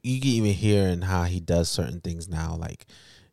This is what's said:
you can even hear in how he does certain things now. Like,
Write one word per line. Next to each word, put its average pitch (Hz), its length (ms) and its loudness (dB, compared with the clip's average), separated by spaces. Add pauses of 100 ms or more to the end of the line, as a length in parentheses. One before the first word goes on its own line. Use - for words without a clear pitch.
you 131 180 -2
can 135 100 2
even 107 220 4
hear 101 340 4
in 87 140 0
how 92 220 0
he 90 160 0
does 85 300 2
certain 85 320 -4
things 85 260 -8
now. 82 280 -4
Like, 82 300 -10 (480)